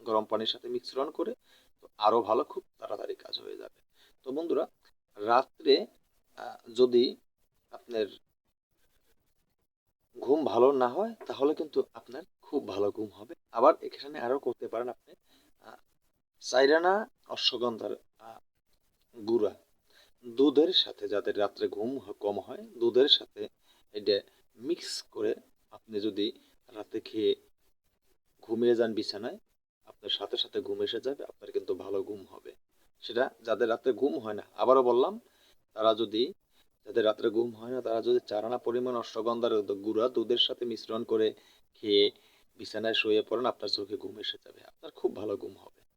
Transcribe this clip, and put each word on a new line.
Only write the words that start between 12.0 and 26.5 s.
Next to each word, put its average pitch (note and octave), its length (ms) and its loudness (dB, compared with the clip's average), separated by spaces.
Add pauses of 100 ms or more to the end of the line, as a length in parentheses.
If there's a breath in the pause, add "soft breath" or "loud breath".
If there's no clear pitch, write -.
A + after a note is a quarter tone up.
খুব - 280 -6
ভালো G2+ 220 -2
ঘুম G#2+ 200 -8
হবে। - 240 -18 (180)
আবার B2+ 280 6
এখানে D3 400 -12
আরও B2 180 0
করতে B2 300 -6
পারেন A#2+ 200 -6
আপনি, C#3 260 -16 (460 soft breath)
আহ, A2 160 -20 (640)
চাইরানা E3 680 4 (200)
অশ্বগন্ধার, A2+ 680 -2 (220)
আহ, A2+ 220 -20 (760)
গুঁড়া G#2+ 380 2 (720 soft breath)
দুধের C#3 460 4
সাথে, - 360 -2
যাদের G2+ 300 -2
রাত্রে G2+ 300 0
ঘুম A#2 300 -6
হ-, G#2 140 -12
কম G2+ 280 -4
হয়, C3+ 220 -12
দুধের B2+ 460 4
সাথে G#2 400 0 (440 soft breath)
এটা G2+ 280 0 (360 soft breath)
মিক্স - 460 -8
করে A2 320 -4 (360)
আপনি G#2+ 300 -10
যদি G#2 320 -2 (360 soft breath)